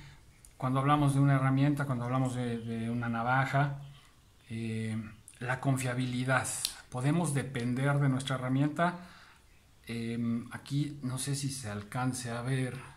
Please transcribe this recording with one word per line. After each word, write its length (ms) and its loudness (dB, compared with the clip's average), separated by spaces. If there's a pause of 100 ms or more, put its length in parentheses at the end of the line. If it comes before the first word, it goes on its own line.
(560)
cuando 220 0
hablamos 360 4
de 60 4
una 140 6
herramienta, 520 4
cuando 180 -2
hablamos 320 0
de, 220 -2
de 300 -4
una 200 -2
navaja, 720 2 (680)
eh, 480 -4 (440)
la 200 -4
confiabilidad. 840 0 (420)
Podemos 460 2
depender 640 0
de 100 4
nuestra 280 0
herramienta. 640 2 (840)
Em, 680 -4
aquí 500 -4
no 160 -4
sé 160 -2
si 160 -4
se 180 -8
alcance 640 -4
a 120 -6
ver 360 -2 (180)